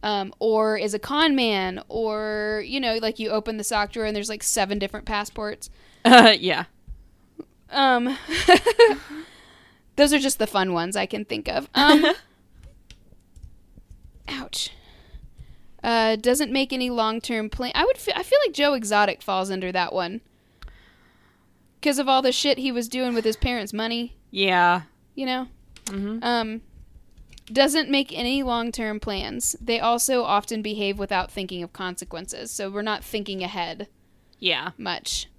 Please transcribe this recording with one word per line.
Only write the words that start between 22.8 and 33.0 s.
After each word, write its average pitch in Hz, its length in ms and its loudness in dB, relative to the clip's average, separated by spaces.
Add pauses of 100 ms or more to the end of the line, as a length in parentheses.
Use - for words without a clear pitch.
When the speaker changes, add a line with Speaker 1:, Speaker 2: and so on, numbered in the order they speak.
Speaker 1:
doing 254 240 -2
with 226 100 0
his 220 140 0
parents' 240 340 -4
money. 233 460 -6 (140)
Speaker 2:
Yeah. 180 500 4 (340)
Speaker 1:
You 269 100 -6
know? 254 220 -4 (380)
Speaker 2:
Mm-hmm. 202 360 -6
Speaker 1:
Um, 226 400 -2 (880)
doesn't 277 380 2
make 277 220 0
any 262 320 -2
long-term 233 560 -4
plans. 214 640 -6
They 233 180 -2
also 240 440 0
often 208 380 -2
behave 208 380 -4
without 196 320 -4
thinking 185 320 -8
of 170 80 -14
consequences. 185 800 -12
So 196 180 -8
we're 202 120 -6
not 214 240 -4